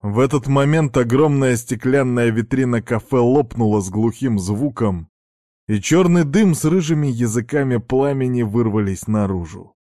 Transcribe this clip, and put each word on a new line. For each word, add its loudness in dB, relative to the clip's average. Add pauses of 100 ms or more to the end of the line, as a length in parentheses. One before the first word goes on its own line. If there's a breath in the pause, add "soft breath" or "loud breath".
В -2
этот 0
момент 2
огромная 2
стеклянная 0
витрина -2
кафе -2
лопнула 2
с -6
глухим -2
звуком, -4 (580)
и -2
черный 4
дым 2
с -8
рыжими 0
языками -2
пламени -2
вырвались -2
наружу. -4